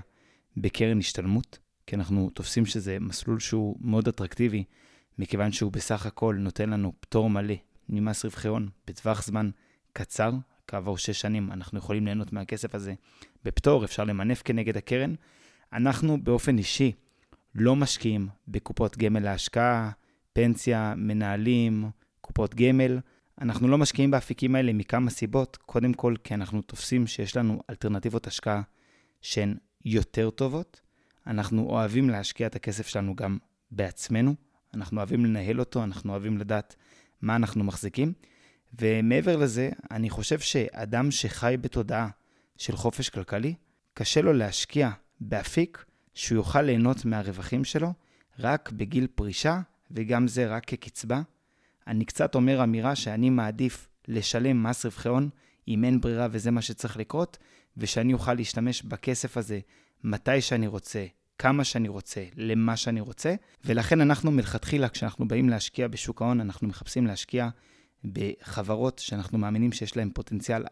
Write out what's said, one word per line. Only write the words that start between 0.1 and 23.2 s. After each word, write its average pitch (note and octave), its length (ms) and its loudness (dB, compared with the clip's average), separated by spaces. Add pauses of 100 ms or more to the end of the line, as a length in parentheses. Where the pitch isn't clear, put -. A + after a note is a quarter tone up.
בקרן A2 420 2
השתלמות, F#2+ 600 -2 (280)
כי - 80 -6
אנחנו G2 340 0
תופסים - 360 0
שזה F#2+ 340 -4
מסלול A2 400 -4
שהוא G#2+ 420 -2
מאוד A2+ 260 2
אטרקטיבי, G#2+ 560 0 (540)
מכיוון G2+ 340 0
שהוא G#2 200 -2
בסך G#2+ 340 -4
הכל A2 340 0
נותן G2 300 -2
לנו G2+ 300 0
פטור A2 300 2
מלא G#2 240 0 (360)
ממס G#2+ 360 -2
רווחי - 220 -6
הון G#2+ 220 -2 (180)
בטווח G#2 360 -2
זמן G#2+ 260 0 (440)
קצר. A2 380 0 (360)
כעבור G2 300 -4
שש - 240 -4
שנים G#2 300 -2
אנחנו F#2+ 260 -10
יכולים G#2 280 -2
ליהנות G#2 280 -4
מהכסף G#2+ 420 -6
הזה G2 180 -6 (500)
בפטור, A#2 420 4
אפשר - 180 -4
למנף G#2+ 420 0
כנגד A2+ 320 0
הקרן. C3 380 -2 (580)
אנחנו C3+ 500 2
באופן A#2+ 340 4
אישי A#2 340 2 (640)
לא A#2+ 200 6
משקיעים A2 520 0 (200)
בקופות - 500 -2
גמל G#2+ 260 2
להשקעה, A2+ 680 0 (420)
פנסיה, A2+ 640 2
מנהלים, G#2+ 920 2 (320)
קופות G#2+ 340 -2
גמל. B2+ 440 4 (420)